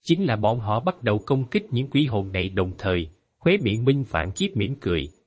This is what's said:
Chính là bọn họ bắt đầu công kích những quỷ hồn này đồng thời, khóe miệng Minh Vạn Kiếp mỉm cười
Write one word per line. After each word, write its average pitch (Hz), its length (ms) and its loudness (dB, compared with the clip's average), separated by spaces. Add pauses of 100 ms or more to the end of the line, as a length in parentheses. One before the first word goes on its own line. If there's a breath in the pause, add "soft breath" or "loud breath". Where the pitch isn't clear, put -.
Chính 170 200 2
là 123 120 2
bọn 107 240 0
họ 107 200 0
bắt - 240 -4
đầu 107 220 2
công 135 180 0
kích 202 280 -2
những 131 180 -2
quỷ 147 160 2
hồn 98 260 -2
này 92 180 -2
đồng 92 280 0
thời, 90 320 -2 (280)
khóe 170 160 2 (100)
miệng 113 220 0
Minh 139 240 4
Vạn 82 220 -2
Kiếp - 260 -4
mỉm 107 240 0
cười 80 260 -2 (200)